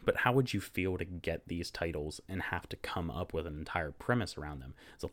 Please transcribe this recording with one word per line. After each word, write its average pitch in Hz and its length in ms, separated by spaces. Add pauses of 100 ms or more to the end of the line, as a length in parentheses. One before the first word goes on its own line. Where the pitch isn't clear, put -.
but - 140
how 123 160
would 131 200
you 101 60
feel 92 380
to 87 80
get 85 420
these 85 240
titles 80 560
and 90 140
have - 260
to - 80
come - 340
up 87 240
with 80 140
an 76 100
entire 78 340
premise 120 460
around 76 220
them? 65 140 (200)
It's - 120
a - 80